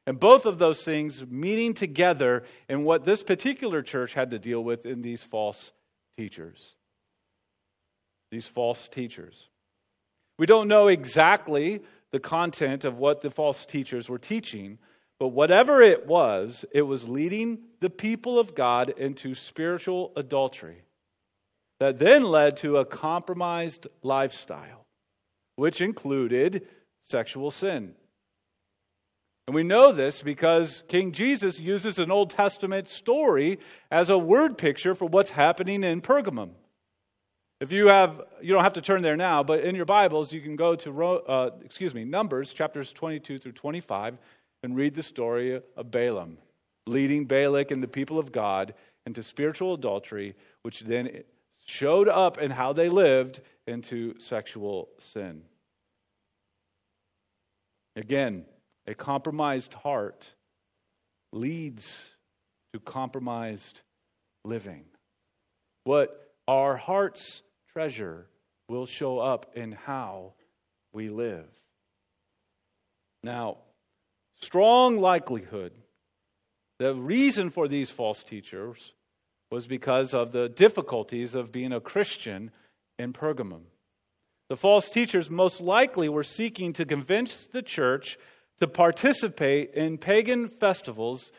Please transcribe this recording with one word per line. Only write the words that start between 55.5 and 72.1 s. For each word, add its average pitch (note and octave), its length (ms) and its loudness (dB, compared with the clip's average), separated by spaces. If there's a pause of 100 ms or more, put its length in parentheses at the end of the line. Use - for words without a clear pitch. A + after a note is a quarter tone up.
Again, A2 480 -4 (420)
a G#2+ 80 -10
compromised C#3+ 800 -6
heart A#2 640 -8 (1000)
leads C3+ 720 -10 (720)
to A2 60 -14
compromised A#2+ 1000 -10 (640)
living. G2 400 -12 (1000)
What C#3 500 -2 (120)
our C3+ 300 0
hearts - 640 -6 (320)
treasure G#2+ 540 -8 (420)
will B2 160 -10
show B2+ 340 -6
up B2 380 -4
in A#2 160 -12
how G2+ 640 -12 (580)
we A2 160 -10
live. G#2 400 -8 (1700)